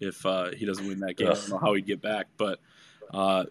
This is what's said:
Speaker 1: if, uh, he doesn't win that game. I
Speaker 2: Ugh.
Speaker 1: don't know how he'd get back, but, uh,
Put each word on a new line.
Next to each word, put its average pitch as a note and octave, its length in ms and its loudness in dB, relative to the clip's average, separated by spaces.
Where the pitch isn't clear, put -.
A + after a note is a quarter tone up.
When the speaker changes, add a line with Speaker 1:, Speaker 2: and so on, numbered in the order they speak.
Speaker 1:
if, G2 260 -6
uh, F#2 240 0
he G#2 160 -6
doesn't G2 200 -2
win G2 140 -6
that F#2 160 -4
game. - 120 2
I - 20 8
Speaker 2:
Ugh. - 80 4
Speaker 1:
don't G2+ 120 -8
know G2 80 -2
how G#2 160 4
he'd G2 120 0
get G2 160 -2
back, G#2 240 -2
but, G2+ 240 -2
uh, F#2+ 360 4